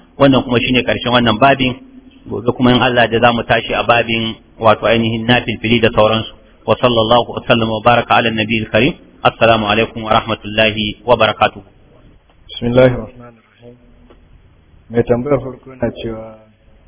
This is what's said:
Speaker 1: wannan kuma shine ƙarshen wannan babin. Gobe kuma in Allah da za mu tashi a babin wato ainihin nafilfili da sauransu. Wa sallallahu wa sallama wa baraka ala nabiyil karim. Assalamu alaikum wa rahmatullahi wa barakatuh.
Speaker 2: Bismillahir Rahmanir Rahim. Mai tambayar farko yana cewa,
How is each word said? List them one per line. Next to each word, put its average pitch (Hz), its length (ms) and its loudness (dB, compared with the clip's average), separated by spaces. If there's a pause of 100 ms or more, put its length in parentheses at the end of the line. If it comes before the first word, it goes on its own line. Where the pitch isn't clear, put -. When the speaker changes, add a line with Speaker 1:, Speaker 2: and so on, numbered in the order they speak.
(180)
Speaker 1:
wannan 135 260 4
kuma 120 160 -2
shine 127 260 0
ƙarshen 110 260 -4
wannan 117 280 0
babin. 135 340 2 (540)
Gobe 113 240 -4
kuma 123 240 2
in 113 60 -4
Allah 120 260 2
da 113 100 -2
za 120 140 4
mu 117 160 -4
tashi 117 240 -2
a 101 120 -2
babin 113 520 -2 (240)
wato 110 240 2
ainihin 113 400 0
nafilfili 120 560 0
da 110 80 4
sauransu. 110 460 0 (320)
Wa 110 100 0
sallallahu 113 560 2
wa 110 160 -10
sallama 113 240 0
wa 107 120 -4
baraka 117 360 2
ala 117 100 -2
nabiyil 110 380 -4
karim. 123 240 0 (320)
Assalamu 113 480 2
alaikum 110 320 -2
wa 107 80 -4
rahmatullahi 107 920 -2
wa 120 120 2
barakatuh. 104 460 0 (840)
Speaker 2:
Bismillahir 120 500 2
Rahmanir 117 460 -18
Rahim. 120 320 -20 (1120)
Mai 117 140 0
tambayar 123 360 0
farko 123 300 -14
yana 120 180 -6 (140)
cewa, 113 240 -12 (600)